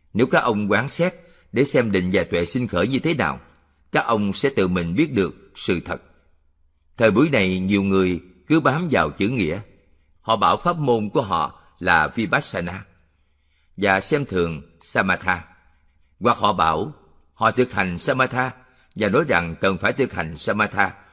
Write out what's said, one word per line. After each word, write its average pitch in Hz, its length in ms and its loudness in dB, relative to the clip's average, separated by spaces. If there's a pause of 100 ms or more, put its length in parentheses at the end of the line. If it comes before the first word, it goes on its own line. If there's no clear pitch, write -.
(140)
Nếu 117 140 2
các 165 120 4
ông 104 320 0
quán 117 180 0
xét 175 240 -2 (380)
để 123 120 0
xem 120 280 0
định 92 220 0
và 92 100 2
tuệ 85 220 -2
sinh - 220 -4
khởi 90 200 0
như 131 120 -2
thế 160 140 -2
nào, 80 260 -2 (520)
các 151 140 0
ông 104 280 0
sẽ - 160 0
tự 98 180 0
mình 87 280 -2
biết 147 180 0
được 92 420 -2
sự 90 300 -2
thật. - 160 -8 (960)
Thời 113 140 6
buổi 135 180 4
này, 95 300 2
nhiều 98 240 0
người 92 380 2 (260)
cứ 160 120 2
bám 156 320 0
vào 82 180 2
chữ 95 200 -2
nghĩa. 98 300 -2 (640)
Họ 113 140 2
bảo 101 220 2
pháp 170 200 -2
môn 120 320 0
của 143 120 0
họ 85 400 -4 (180)
là 85 360 4
Vipassana 98 680 -4 (920)
và 95 220 2
xem 143 260 -2
thường 85 360 -2 (200)
Samatha. 95 640 -2 (720)
Hoặc 113 180 2
họ 104 160 2
bảo 90 400 0 (400)
họ 113 180 2
thực 123 200 0
hành 92 280 -2
Samatha 127 520 -2 (440)
và 104 140 0
nói 135 180 2
rằng 85 340 0
cần 98 160 0
phải 110 160 0
thực 131 200 -2
hành 80 240 -8
Samatha 101 560 -2 (200)